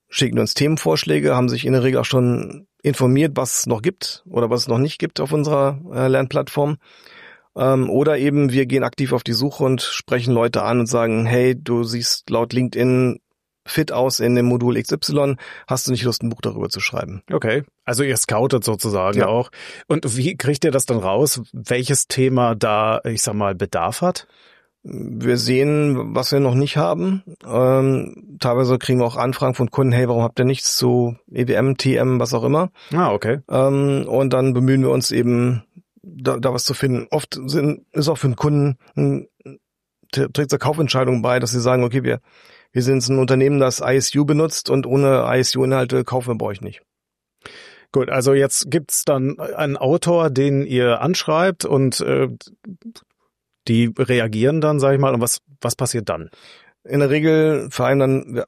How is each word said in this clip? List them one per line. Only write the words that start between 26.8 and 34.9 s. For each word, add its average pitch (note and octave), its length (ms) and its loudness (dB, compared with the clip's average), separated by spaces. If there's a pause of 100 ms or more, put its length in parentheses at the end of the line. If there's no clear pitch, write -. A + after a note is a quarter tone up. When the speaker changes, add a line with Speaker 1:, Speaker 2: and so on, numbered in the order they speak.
Speaker 1:
Ähm, C3 920 0
teilweise B2+ 380 2
kriegen B2+ 220 0
wir A#2+ 60 2
auch A#2 120 -4
Anfragen C3 360 -2
von A#2+ 160 -2
Kunden, C3 220 0
hey, B2 160 2
warum A#2 160 0
habt A#2 160 -4
ihr B2+ 60 4
nichts - 320 0
zu B2 400 2 (120)
E B2 200 -2
W G#2+ 40 0
M, B2+ 220 2
T C3 220 0
M, B2 240 2
was A#2 120 -2
auch A#2 120 -2
immer? D#3 240 2 (240)
Speaker 2:
Ah, F3+ 180 2
okay. A2 280 -2 (100)
Speaker 1:
Ähm, C#3 580 2
und B2+ 240 2
dann C3 220 2
bemühen C3 300 4
wir C3 80 2